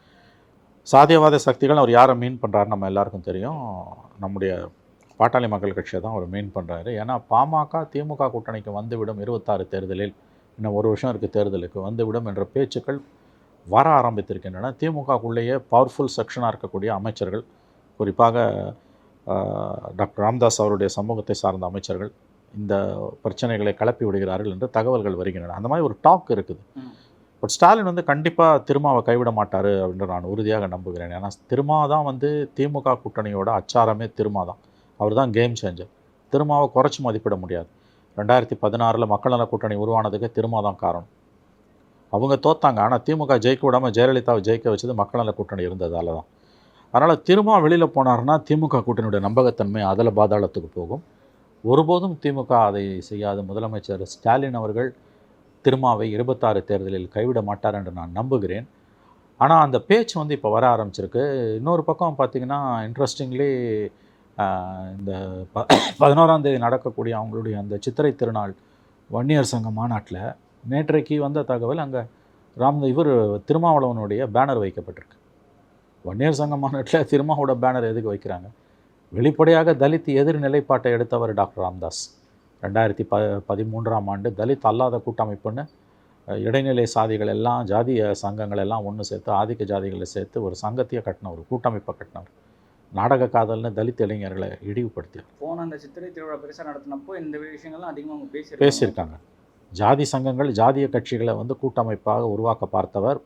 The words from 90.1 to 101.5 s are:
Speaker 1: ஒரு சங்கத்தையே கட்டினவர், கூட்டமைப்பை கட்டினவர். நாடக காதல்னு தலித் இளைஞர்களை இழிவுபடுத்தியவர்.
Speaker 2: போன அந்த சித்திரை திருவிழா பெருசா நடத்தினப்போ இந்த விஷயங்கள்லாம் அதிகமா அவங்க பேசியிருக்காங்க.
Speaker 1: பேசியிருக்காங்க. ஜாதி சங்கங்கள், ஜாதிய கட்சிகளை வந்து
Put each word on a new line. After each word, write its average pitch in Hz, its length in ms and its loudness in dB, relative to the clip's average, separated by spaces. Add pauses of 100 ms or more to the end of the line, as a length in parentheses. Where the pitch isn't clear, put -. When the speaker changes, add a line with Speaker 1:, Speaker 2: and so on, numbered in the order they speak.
Speaker 1:
ஒரு 92 200 -6
சங்கத்தையே 120 400 -4
கட்டினவர், 87 460 -10
கூட்டமைப்பை 117 500 -4
கட்டினவர். - 320 -18 (640)
நாடக 123 320 2
காதல்னு 113 480 0
தலித் 113 280 -2
இளைஞர்களை 98 480 -4
இழிவுபடுத்தியவர். 104 760 -8 (140)
Speaker 2:
போன 165 220 -10
அந்த 160 180 -10
சித்திரை 170 340 -18
திருவிழா 156 240 -12
பெருசா 151 300 -16
நடத்தினப்போ 143 540 -12
இந்த 151 180 -10
விஷயங்கள்லாம் 156 420 -16
அதிகமா 151 340 -12
அவங்க 143 240 -14
பேசியிருக்காங்க. 143 320 2
Speaker 1:
பேசியிருக்காங்க. 85 500 -4 (520)
ஜாதி 117 320 4
சங்கங்கள், 135 480 -2
ஜாதிய 131 360 2
கட்சிகளை 117 480 -2
வந்து 120 200 -6